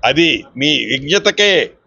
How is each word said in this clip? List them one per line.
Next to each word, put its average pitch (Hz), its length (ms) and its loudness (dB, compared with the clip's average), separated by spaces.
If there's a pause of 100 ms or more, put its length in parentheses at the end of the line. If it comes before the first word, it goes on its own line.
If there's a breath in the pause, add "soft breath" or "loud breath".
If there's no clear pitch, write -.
అది 139 400 2 (120)
మీ 135 280 0
విజ్ఞతకే 180 840 0 (160)